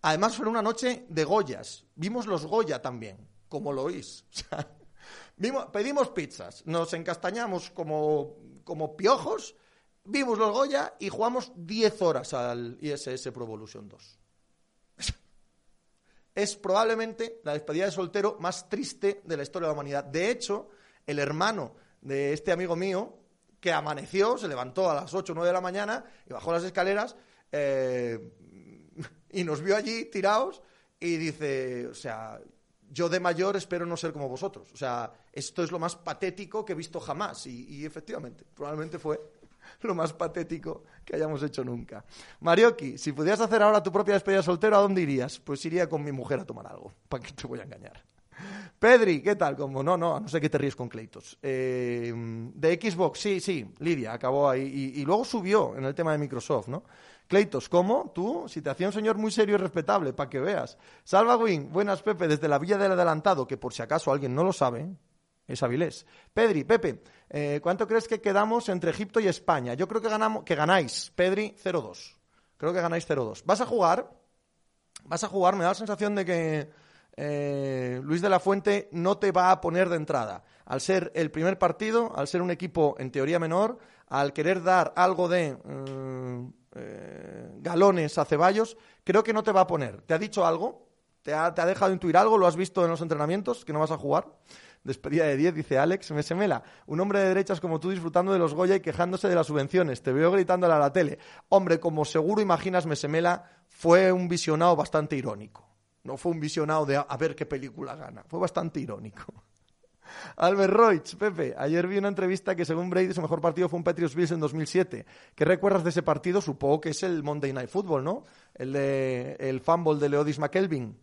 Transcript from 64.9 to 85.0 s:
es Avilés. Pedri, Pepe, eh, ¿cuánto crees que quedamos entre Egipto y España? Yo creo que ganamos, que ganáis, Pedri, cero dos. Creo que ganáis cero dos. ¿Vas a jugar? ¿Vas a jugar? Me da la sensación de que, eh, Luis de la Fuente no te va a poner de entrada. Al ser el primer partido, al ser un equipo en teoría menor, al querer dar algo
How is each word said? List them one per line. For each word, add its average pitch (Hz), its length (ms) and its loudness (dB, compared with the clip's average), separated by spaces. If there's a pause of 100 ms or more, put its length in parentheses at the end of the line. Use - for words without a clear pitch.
es 127 160 -4
Avilés. 131 420 -2 (280)
Pedri, 196 320 2
Pepe, 180 360 0 (280)
eh, 147 320 -2
¿cuánto 185 260 0
crees 220 200 0
que 220 120 -2
quedamos 214 480 0
entre 170 240 0
Egipto 208 280 -2
y 208 80 2
España? 135 460 0
Yo 165 140 -2
creo 214 140 -4
que 220 80 -2
ganamos, 214 340 0
que 165 120 0
ganáis, 156 600 2
Pedri, 196 420 0
cero 175 240 -2
dos. - 360 -16 (400)
Creo 165 160 -2
que 180 80 0
ganáis 170 240 -2
cero 139 180 0
dos. 107 220 -8
¿Vas 196 160 2
a 240 40 0
jugar? 202 460 2 (920)
¿Vas 160 180 -4
a 202 60 -4
jugar? 190 260 4
Me 180 80 0
da 175 60 4
la 190 60 0
sensación 208 400 -4
de 190 100 -2
que, 160 440 -2 (460)
eh, 139 880 -4
Luis 160 180 0
de 202 80 2
la 185 100 6
Fuente 196 520 0
no 175 260 0
te 196 140 2
va 180 200 6
a 185 100 4
poner 175 260 2
de 170 100 0
entrada. 123 460 -2 (220)
Al 131 160 -4
ser 185 340 0
el 160 140 0
primer 180 300 0
partido, 220 560 2
al 143 120 -2
ser 175 140 0
un 180 100 0
equipo 165 460 2
en 131 140 -6
teoría 143 280 0
menor, 190 380 0 (300)
al 139 260 0
querer 170 300 0
dar 180 320 4
algo 180 320 4